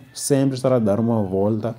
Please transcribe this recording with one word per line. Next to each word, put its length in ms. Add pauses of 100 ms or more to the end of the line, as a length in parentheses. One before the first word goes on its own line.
(140)
sempre 420
estar 160
a 80
dar 200
uma 220
volta 580